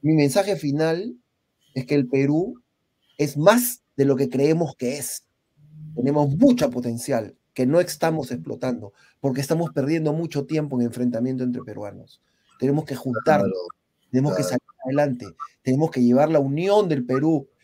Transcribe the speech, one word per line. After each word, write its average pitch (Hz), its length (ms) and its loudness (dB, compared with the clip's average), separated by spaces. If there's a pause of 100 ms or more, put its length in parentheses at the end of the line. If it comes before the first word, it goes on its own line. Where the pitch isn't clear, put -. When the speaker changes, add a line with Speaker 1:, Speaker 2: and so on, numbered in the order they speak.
Speaker 1:
mi 156 120 2
mensaje 160 420 4
final 160 600 -2 (580)
es 127 120 -6
que 147 100 0
el 139 120 2
Perú 147 540 0 (560)
es 147 200 -2
más 214 460 2 (120)
de 139 100 2
lo 139 100 4
que 139 140 0
creemos 147 460 0
que 131 220 -4
es. - 280 -10 (720)
Tenemos 143 400 2
mucho 240 340 4
potencial 120 680 -6 (160)
que 127 120 0
no 147 140 4
estamos 160 520 -2
explotando, 120 600 -8 (300)
porque 135 180 -2
estamos 160 320 -2
perdiendo 156 400 0
mucho 156 340 -4
tiempo 151 320 -4
en 120 100 0
enfrentamiento 127 580 -2
entre 120 180 -4
peruanos. - 580 -14 (380)
Tenemos 143 240 0
que 143 120 -8
juntarnos, 120 540 0
Speaker 2:
Claro, 90 180 -6 (440)
Speaker 1:
tenemos 135 220 2
que 180 100 -2
Speaker 2:
claro. 135 60 -4
Speaker 1:
salir 127 120 -2 (220)
adelante, 135 420 0 (360)
tenemos 147 300 2
que 127 120 0
llevar 127 260 6
la 160 100 4
unión 175 500 2
del 131 160 0
Perú, 139 420 0 (160)